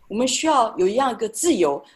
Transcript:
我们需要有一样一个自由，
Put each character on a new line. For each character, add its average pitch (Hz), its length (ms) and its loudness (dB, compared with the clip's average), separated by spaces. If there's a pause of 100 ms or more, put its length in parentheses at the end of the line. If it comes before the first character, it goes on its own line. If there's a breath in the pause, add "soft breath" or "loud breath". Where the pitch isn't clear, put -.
我 - 80 -10
们 247 140 0
需 277 180 -4
要 247 320 2
有 180 80 2
一 202 80 0
样 262 160 0
一 220 60 -6
个 214 120 -4
自 320 240 0
由， 160 320 0 (120 soft breath)